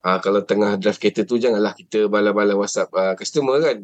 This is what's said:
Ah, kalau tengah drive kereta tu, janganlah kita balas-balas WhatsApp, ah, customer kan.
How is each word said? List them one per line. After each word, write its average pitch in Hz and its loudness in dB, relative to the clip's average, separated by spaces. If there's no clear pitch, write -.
Ah, 92 0
kalau 98 0
tengah 104 0
drive 101 -2
kereta 104 0
tu, 120 -2
janganlah 107 0
kita 104 -2
balas-balas 104 2
WhatsApp, 101 -2
ah, 95 0
customer 135 -2
kan. 131 0